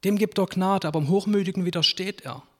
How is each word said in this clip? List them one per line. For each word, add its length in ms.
Dem 120
gibt 220
er 80
Gnade, 420
aber 120
dem 80
Hochmütigen 560
widersteht 580
er. 200